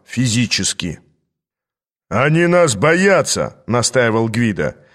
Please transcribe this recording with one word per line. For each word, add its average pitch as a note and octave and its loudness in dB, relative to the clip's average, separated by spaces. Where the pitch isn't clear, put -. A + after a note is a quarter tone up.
физически». A2+ -4
«Они D#3 2
нас E3+ 2
боятся», D#3 0
настаивал A2+ 0
Гвидо. G#2+ -2